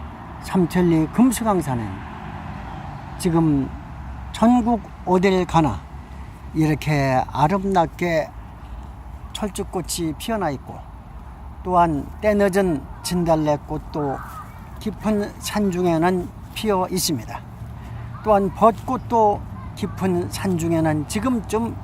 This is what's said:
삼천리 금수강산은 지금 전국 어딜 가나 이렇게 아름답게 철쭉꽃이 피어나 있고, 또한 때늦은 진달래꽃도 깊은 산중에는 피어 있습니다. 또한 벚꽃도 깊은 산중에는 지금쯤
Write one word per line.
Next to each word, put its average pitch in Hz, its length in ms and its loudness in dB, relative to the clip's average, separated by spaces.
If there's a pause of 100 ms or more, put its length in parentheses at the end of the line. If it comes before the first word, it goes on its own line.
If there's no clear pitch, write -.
(420)
삼천리 165 680 4
금수강산은 185 760 2 (1300)
지금 160 520 4 (600)
전국 233 500 4 (240)
어딜 185 400 4
가나 147 320 2 (760)
이렇게 147 680 2 (100)
아름답게 170 1000 2 (1000)
철쭉꽃이 185 880 -4
피어나 202 320 -2
있고, - 260 -10 (880)
또한 170 440 2 (120)
때늦은 196 600 4 (200)
진달래꽃도 156 1120 0 (640)
깊은 208 600 -2
산중에는 180 920 2 (260)
피어 190 340 2
있습니다. 165 520 -2 (800)
또한 196 320 4
벚꽃도 220 840 2 (340)
깊은 180 560 -2
산중에는 160 800 0
지금쯤 226 760 -2